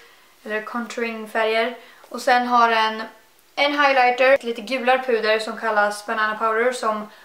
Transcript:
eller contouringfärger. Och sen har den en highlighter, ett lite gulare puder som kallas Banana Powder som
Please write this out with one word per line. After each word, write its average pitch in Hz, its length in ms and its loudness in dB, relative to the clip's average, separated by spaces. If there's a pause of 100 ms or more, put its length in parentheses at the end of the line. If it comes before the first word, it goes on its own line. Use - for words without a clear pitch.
(440)
eller 214 180 -6
contouringfärger. 226 1120 -4 (320)
Och 240 140 -12
sen 247 240 2
har 233 240 4
den 220 320 0 (520)
en 285 180 0
highlighter, 262 600 4
ett 277 100 4
lite 233 180 -6
gulare 247 460 0
puder 220 320 0
som 220 180 -8
kallas 208 500 -2
Banana 214 320 -2
Powder 226 340 0
som 214 360 -4 (160)